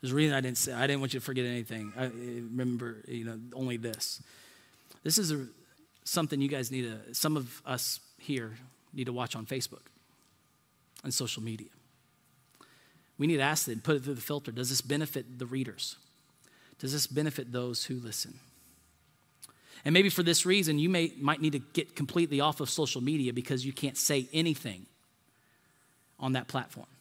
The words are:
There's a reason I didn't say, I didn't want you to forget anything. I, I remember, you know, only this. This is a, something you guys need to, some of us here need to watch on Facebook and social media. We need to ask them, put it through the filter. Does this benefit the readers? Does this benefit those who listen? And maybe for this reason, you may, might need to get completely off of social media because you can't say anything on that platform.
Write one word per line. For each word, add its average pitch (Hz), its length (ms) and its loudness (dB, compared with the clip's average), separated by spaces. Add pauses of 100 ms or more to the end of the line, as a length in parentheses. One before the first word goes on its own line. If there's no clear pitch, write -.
There's 127 120 -2
a - 20 0
reason 151 200 6
I 135 60 4
didn't 127 180 -2
say, 135 140 0
I 123 140 2
didn't 143 140 2
want 131 120 -2
you 131 80 -2
to - 40 -12
forget 127 200 0
anything. 113 520 -6
I, 127 80 0
I 127 60 -2
remember, 120 960 -4
you 120 160 -6
know, 113 160 -8 (140)
only 127 220 -2
this. 113 460 -6 (800)
This 156 160 4
is 175 140 2
a, 139 140 -2 (580)
something 151 360 2
you 139 80 4
guys 131 220 -2
need 131 120 -2
to, 113 320 -8
some 156 220 2
of 123 300 -6
us - 340 -2 (180)
here 113 380 -4 (360)
need 131 140 -4
to 123 60 -6
watch 120 220 -4
on 113 120 -8
Facebook - 360 -6 (1200)
and 135 100 -6
social 113 300 -2
media. 110 260 -6 (1500)
We 147 100 4
need 165 80 6
to 139 60 4
ask 147 240 4
them, 113 140 -4
put 156 140 4
it 135 80 0
through 139 120 -4
the 120 60 -8
filter. 143 300 -4
Does 123 200 -2
this 131 100 2
benefit 127 580 -4
the 127 80 -6
readers? 127 480 -4 (840)
Does 135 120 -4
this 143 140 2
benefit 135 460 0
those 123 320 -2
who 127 160 -4
listen? 120 400 -8 (1400)
And 143 80 4
maybe 190 160 10
for 180 160 4
this 165 200 6
reason, 175 360 4
you 165 80 4
may, 170 320 4
might 143 200 2
need 156 120 4
to 143 80 -2
get - 340 -4
completely 143 460 2
off 147 200 2
of 143 80 -2
social 139 320 0
media 131 320 2
because 127 320 -2
you 135 80 -4
can't 135 240 -4
say 131 360 2
anything 143 540 0 (1300)
on 131 140 0
that 127 160 0
platform. - 400 -6 (120)